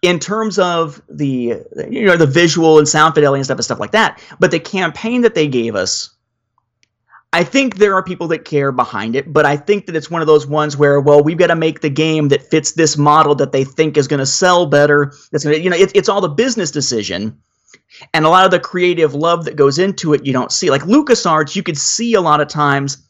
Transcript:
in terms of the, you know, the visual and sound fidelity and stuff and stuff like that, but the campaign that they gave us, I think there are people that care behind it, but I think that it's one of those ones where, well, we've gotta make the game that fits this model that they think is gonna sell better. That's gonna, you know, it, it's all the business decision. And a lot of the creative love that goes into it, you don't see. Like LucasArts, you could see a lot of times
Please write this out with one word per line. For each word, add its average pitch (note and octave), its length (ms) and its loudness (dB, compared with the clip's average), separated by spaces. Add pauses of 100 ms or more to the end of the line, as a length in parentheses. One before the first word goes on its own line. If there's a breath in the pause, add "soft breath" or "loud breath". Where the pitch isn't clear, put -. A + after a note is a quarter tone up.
in F3 180 0
terms G#3 380 -6
of E3+ 520 -2
the, B2+ 520 -4 (280)
you A#3 160 -4
know, F3+ 120 4
the E3 80 6
visual D#3+ 540 4
and D3+ 80 2
sound D#3 260 2
fidelity C#3 260 2
and C3+ 60 -6
stuff C3 120 -4
and A#2+ 80 -6
stuff - 140 -6
like G#2+ 120 -8
that, - 280 0 (200 loud breath)
but F3+ 120 2
the E3+ 80 -2
campaign G3 640 -4
that A#3 140 2
they D#3 120 0
gave A#2 280 -2
us, - 340 -6 (1200 soft breath)
I E3+ 100 2
think C4 340 -2
there G3+ 160 4
are F#3+ 100 0
people F3+ 260 -8
that D#3 140 -4
care C#3 280 -2
behind A#2 440 -4
it, C#3 160 -4
but D3 140 2
I C#3+ 120 2
think G3+ 280 -2
that E3+ 100 -10
it's D#3 140 -6
one E3 120 -4
of D#3 60 -2
those D3+ 200 4
ones D3 280 -2
where, C#3+ 240 4
well, D3 240 6
we've D#3+ 140 -2
gotta E3+ 180 2
make D#3+ 260 -2
the D#3 80 0
game D#3 400 0
that C#3 200 2
fits D#3 220 0
this D#3 260 0
model D3 380 4
that C#3 160 -2
they C3+ 120 0
think D3 320 -2
is C#3 120 0
gonna C#3 180 -2
sell F3+ 400 2
better. D3 480 2 (180 loud breath)
That's C#3+ 120 -4
gonna, D3 140 0
you F3 120 -2
know, F3 80 -2
it, F#3 160 4
it's G3+ 160 2
all G3+ 120 0
the F3 80 -2
business G#3 420 -2
decision. G#2+ 680 -6 (760 soft breath)
And D#3 120 0
a D#3 40 6
lot F#3 160 6
of F#3 60 4
the F3 80 2
creative E3+ 540 0
love E3 320 -2
that D3+ 100 -8
goes C#3 220 2
into F3+ 380 -2
it, B2+ 100 -2
you C3+ 80 -2
don't B2+ 180 -2
see. - 200 -2
Like C#3 100 0
LucasArts, F#3 720 0
you F#3+ 60 -4
could E3 160 -6
see A#3 380 -4
a G3 60 -2
lot D3+ 200 2
of C#3+ 60 -2
times C#3+ 500 -2 (120)